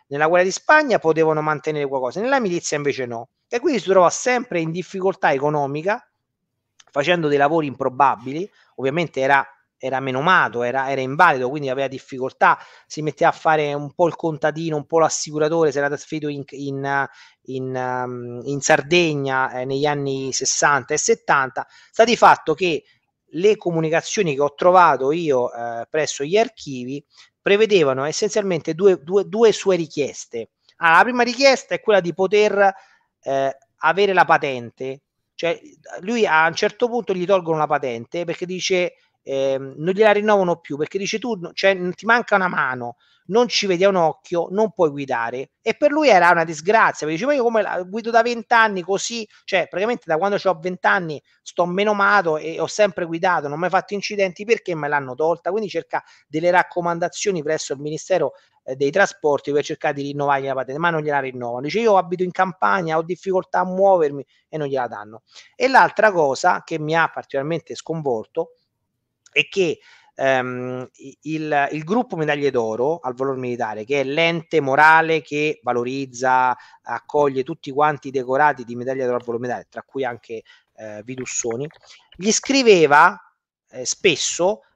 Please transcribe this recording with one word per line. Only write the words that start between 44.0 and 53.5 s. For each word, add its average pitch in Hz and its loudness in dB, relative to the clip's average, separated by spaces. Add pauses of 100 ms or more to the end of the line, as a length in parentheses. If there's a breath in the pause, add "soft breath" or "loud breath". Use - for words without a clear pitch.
non 208 0
puoi 165 2
guidare". 131 -6 (100)
E 220 -2
per 294 2
lui 294 4
era 175 8
una 170 4
disgrazia, 165 0
perché 156 -2
dice: 175 -4
"Ma 294 0
io 254 0
come 226 0
la 180 -4
guido 208 -8
da 226 6
vent'anni 226 2
così, 196 -4 (200 soft breath)
cioè, 180 0
praticamente 214 -4
da 156 0
quando 196 0
c'ho 180 0
vent'anni 180 -2 (200)
sto - -2
menomato 196 2
e 160 -8
ho 170 -2
sempre 190 0
guidato, 165 0
non 143 -6